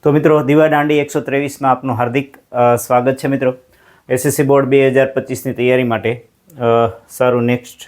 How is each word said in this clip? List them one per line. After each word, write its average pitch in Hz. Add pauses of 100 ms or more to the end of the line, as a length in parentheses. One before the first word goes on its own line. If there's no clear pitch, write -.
તો 147
મિત્રો, 151
દીવાદાંડી 151
એકસો 143
ત્રેવીસમાં 139
આપનું 127
હાર્દિક, 123 (140)
અ, 120
સ્વાગત 123
છે -
મિત્રો. 131 (560)
એસ 127
એસ 139
સી 151
બોર્ડ 139
બે 135
હજાર 135
પચીસની 131
તૈયારી 127
માટે. 117 (320)
અ, 123 (460)
સારું, 123
નેક્સ્ટ. 120